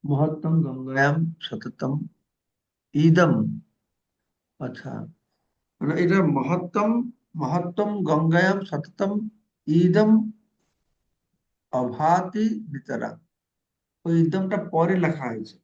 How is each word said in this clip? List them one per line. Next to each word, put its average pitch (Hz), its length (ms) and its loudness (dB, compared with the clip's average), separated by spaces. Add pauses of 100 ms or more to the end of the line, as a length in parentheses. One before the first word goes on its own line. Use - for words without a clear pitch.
(100)
মহত্তম 156 440 0 (120)
গঙ্গায়াম 131 500 0 (300)
সততম 123 460 -6 (1120)
ইদম। 165 260 6 (1300)
আচ্ছা, - 260 -12 (880)
মানে 147 160 -2 (100)
এটা 185 140 4 (180)
মহত্তম, 175 540 -2 (500)
মহত্তম 175 500 -2 (180)
গঙ্গায়াম 165 500 2 (120)
সততম 196 420 -6 (680)
ইদম 208 280 4 (1700)
অভাতি 170 680 0 (260)
নিতরাম। 120 440 -8 (880)
ওই 170 100 0 (100)
ইদমটা 190 340 -2 (140)
পরে 170 220 2 (100)
লেখা 143 280 -2
হয়েছে। 110 320 -12